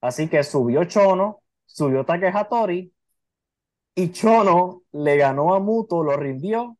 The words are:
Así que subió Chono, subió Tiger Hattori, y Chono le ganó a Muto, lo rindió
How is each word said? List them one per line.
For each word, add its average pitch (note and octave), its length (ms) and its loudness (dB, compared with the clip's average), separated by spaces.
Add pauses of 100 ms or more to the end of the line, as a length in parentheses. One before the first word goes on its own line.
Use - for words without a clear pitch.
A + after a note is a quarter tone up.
Así D3+ 280 -4
que D3 140 2
subió C#3 420 0
Chono, G3 560 2 (240)
subió C3+ 400 -2
Tiger F3 300 -2
Hattori, G3+ 580 -4 (1000)
y F3+ 160 -2
Chono F#3+ 720 2 (100)
le D3 240 0
ganó C#3+ 360 2
a G3 60 2
Muto, G3+ 440 -2
lo C#3+ 140 0
rindió F#3+ 640 -6